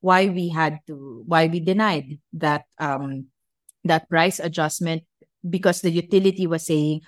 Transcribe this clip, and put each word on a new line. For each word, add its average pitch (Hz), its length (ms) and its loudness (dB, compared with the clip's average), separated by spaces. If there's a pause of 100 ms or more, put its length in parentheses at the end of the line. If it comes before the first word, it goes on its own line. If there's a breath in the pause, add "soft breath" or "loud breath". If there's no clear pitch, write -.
why 185 280 4
we 180 200 -2
had 156 380 -2
to, 135 400 -14
why 165 200 4
we 170 140 -2
denied 165 580 -2 (160)
that, 151 300 0 (140)
um, 139 480 -6 (580)
that 160 240 0
price 170 300 2
adjustment, 160 640 -4 (460)
because 180 320 0
the 180 100 0
utility 185 560 2
was 165 180 -2
saying, 151 440 0